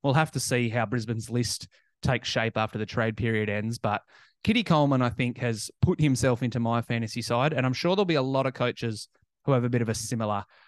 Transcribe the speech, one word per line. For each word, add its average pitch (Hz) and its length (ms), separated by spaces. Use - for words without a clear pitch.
We'll 139 100
have 156 180
to 139 80
see 123 300
how 113 160
Brisbane's 113 440
list 120 380
takes - 280
shape 113 280
after 110 200
the 107 80
trade 113 320
period 110 320
ends, 107 300
but 104 220
Kitty 226 200
Coleman, 143 380
I 120 80
think, 120 300
has 113 320
put 175 180
himself 131 420
into 123 180
my 117 220
fantasy 117 400
side, 127 320
and 131 120
I'm 131 80
sure 175 220
there'll 202 100
be 170 100
a 139 60
lot 135 240
of 131 80
coaches 117 560
who 143 80
have 123 100
a 123 60
bit 120 120
of 113 80
a 107 60
similar 104 480